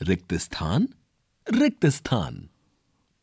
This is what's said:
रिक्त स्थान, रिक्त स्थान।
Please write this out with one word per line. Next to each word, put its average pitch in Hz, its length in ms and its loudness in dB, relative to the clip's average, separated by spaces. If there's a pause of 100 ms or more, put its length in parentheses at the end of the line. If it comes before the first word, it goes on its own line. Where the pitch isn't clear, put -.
रिक्त 90 340 -2
स्थान, 90 540 0 (580)
रिक्त 262 400 2
स्थान। 73 600 -2 (760)